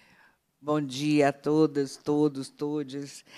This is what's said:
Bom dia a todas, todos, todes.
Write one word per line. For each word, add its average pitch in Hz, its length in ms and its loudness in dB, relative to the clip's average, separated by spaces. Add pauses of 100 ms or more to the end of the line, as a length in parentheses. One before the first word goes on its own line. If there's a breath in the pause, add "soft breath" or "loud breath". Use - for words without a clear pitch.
(600 soft breath)
Bom 151 200 0
dia 143 480 2
a 139 40 -2
todas, 143 640 0
todos, 147 540 -2
todes. 143 760 -10 (140)